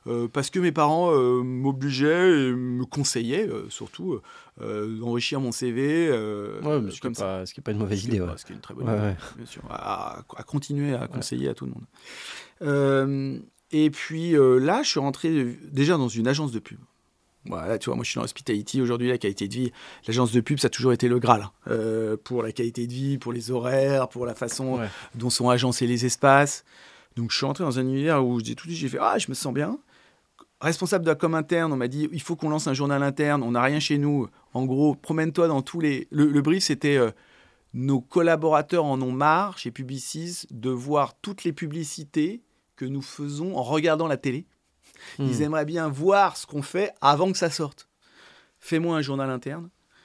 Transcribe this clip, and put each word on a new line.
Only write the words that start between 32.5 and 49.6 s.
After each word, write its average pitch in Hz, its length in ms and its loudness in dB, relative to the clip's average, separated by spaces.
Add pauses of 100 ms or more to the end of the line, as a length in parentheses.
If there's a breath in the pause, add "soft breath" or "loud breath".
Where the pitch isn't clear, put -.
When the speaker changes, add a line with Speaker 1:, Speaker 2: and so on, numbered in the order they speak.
Speaker 1:
un 143 60 0
journal 139 300 0
interne, 143 400 0
on 117 80 -2
n'a 120 120 2
rien 139 160 2
chez 147 200 0
nous. 143 280 0 (280 soft breath)
En 127 100 0
gros, 139 300 4
promène-toi 160 520 0
dans 147 140 2
tous 151 200 -6
les », 143 300 0
le, 147 160 4
le 147 140 6
brief, 165 240 2
c'était, 143 320 2
euh, 120 140 4 (640 soft breath)
nos 131 260 2
collaborateurs 160 840 4
en 131 160 0
ont 127 100 -2
marre 160 460 2
chez 120 120 -8
Publicis 139 800 -10
de 127 200 -4
voir 135 500 0
toutes 196 240 -12
les 170 80 -2
publicités 156 880 -4 (340)
que 131 120 -8
nous 139 160 -6
faisons 147 520 -8
en 131 80 -2
regardant 156 440 2
la 147 100 0
télé. 139 300 -4 (720 loud breath)
Ils 131 200 0
Speaker 2:
Hmm. 147 40 2
Speaker 1:
aimeraient 151 240 0
bien 160 220 -2
voir 175 480 4
ce - 100 -12
qu'on 143 160 -6
fait 190 380 -2
avant 147 300 6
que 185 60 0
ça 165 140 0
sorte. - 380 -8 (680 soft breath)
Fais-moi 165 380 0
un 151 60 0
journal 135 260 -2
interne 139 400 -8 (360 soft breath)